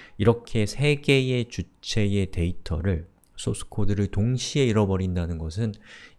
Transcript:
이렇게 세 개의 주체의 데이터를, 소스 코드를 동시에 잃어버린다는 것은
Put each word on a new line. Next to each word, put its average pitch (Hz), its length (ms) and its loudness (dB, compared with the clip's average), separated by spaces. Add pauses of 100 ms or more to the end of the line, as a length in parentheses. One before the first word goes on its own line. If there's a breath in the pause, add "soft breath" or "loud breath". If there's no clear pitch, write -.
(180 loud breath)
이렇게 113 480 2
세 143 300 0
개의 131 520 2
주체의 - 840 -2
데이터를, 87 760 -2 (300)
소스 - 320 -6
코드를 101 380 2
동시에 123 580 0
잃어버린다는 92 720 0
것은 90 360 -4 (460 loud breath)